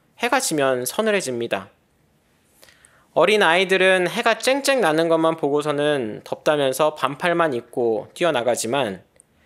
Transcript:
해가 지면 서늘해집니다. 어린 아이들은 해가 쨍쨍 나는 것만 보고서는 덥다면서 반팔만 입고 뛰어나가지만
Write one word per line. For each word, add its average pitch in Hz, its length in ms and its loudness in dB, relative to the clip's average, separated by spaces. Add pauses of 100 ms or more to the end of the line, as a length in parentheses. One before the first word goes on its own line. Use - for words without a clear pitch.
(180)
해가 247 220 0
지면 135 440 0
서늘해집니다. 127 840 -4 (1400)
어린 202 280 4
아이들은 185 680 4
해가 220 300 0
쨍쨍 269 440 0
나는 165 260 2
것만 160 280 2
보고서는 147 880 -2
덥다면서 151 720 0
반팔만 160 600 -2
입고 117 580 -4
뛰어나가지만 120 880 -2 (440)